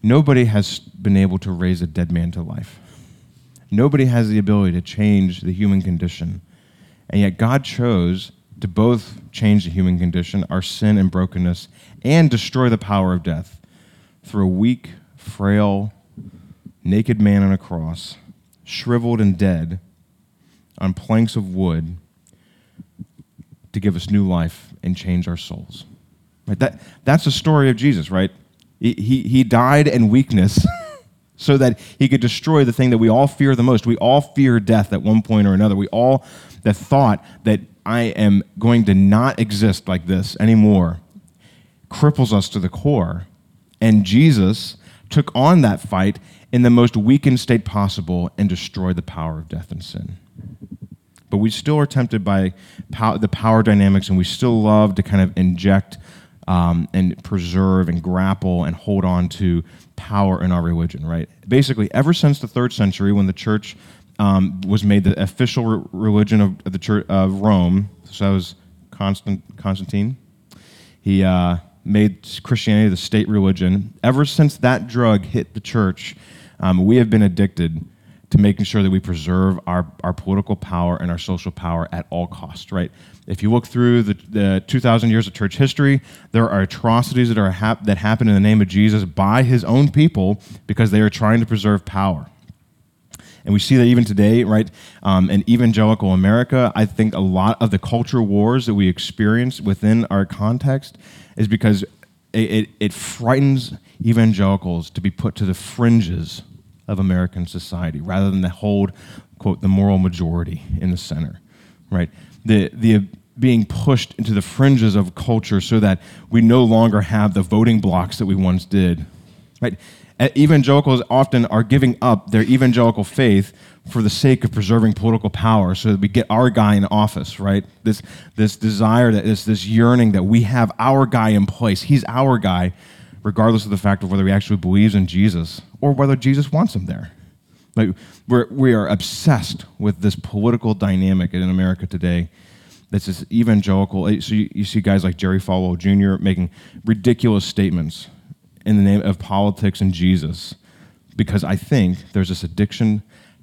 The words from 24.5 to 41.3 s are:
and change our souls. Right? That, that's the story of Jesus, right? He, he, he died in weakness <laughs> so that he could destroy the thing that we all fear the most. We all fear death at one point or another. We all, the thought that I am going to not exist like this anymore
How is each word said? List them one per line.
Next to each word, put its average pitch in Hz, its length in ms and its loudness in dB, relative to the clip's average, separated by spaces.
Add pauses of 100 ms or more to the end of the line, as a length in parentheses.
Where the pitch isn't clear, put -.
and 87 160 -6
change 90 280 -4
our 87 120 -8
souls. - 480 -18 (600)
Right? 101 120 -6
That, - 240 -4 (220)
that's 151 200 2
the 147 60 2
story 143 400 2
of 117 60 0
Jesus, 107 340 0
right? 95 200 0 (500)
He, 117 140 0
he, 123 280 -2
he 127 220 2
died 127 440 4
in 113 220 4
weakness 107 560 4 (360)
<laughs> - 340 -20
so 139 200 2
that 127 220 0 (200)
he 139 100 2
could 123 120 2
destroy 139 440 0
the 120 80 0
thing 127 180 0
that 117 80 2
we 113 100 4
all 127 180 4
fear 139 280 0
the 120 80 0
most. 123 240 2
We 117 100 0
all 131 240 2
fear 131 400 2
death 107 320 0
at 92 80 -4
one 107 220 2
point 107 240 2
or 98 80 2
another. 101 200 2
We 98 140 -2
all, 123 360 0 (400)
the 104 100 0
thought 127 500 0 (200)
that 107 160 0 (260)
I 117 160 -2
am 101 400 2 (160)
going 117 280 2
to 101 80 2
not 107 460 2
exist 104 480 -2
like 87 180 -4
this 95 320 -4
anymore 104 600 4 (920)